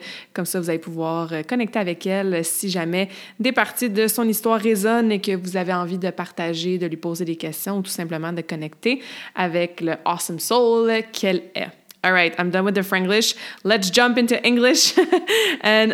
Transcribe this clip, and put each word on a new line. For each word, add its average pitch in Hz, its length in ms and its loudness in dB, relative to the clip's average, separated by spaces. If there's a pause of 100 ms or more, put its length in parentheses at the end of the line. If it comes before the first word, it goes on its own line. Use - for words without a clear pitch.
(340)
Comme 180 120 -4
ça, 185 140 -4
vous 170 100 -4
allez 165 100 -2
pouvoir, 165 540 -4
euh, 156 100 -4
connecter 240 360 -2
avec 180 280 -4
elle 190 380 0
si - 240 -4
jamais 180 400 -2 (300)
des 247 120 2
parties 247 380 0
de 214 180 2
son 226 200 0
histoire 220 320 0
résonnent 220 520 2
et 202 80 0
que 196 160 -2
vous 180 220 -6
avez 180 160 -2
envie 180 240 -2
de 180 120 -2
partager, 175 680 -4
de 170 100 -4
lui 160 100 -6
poser 170 280 -6
des 165 100 -4
questions 165 420 -6
ou 190 40 -2
tout 185 100 -8
simplement 165 420 -6
de 170 80 -6
connecter 165 600 -4 (340)
avec 175 460 -2
le 160 140 0 (100)
awesome 170 340 -2
soul 233 520 4 (200)
qu'elle 185 320 0 (120)
est. - 120 -4 (340)
All 185 120 4
right, 170 260 4
I'm 180 100 2
done 185 140 2
with 202 120 2
the 196 80 2
Franglish. 190 520 2 (300)
Let's 196 260 2
jump 240 260 4
into 240 280 2
English 247 480 4 (360)
<laughs> 415 320 2
and 220 320 4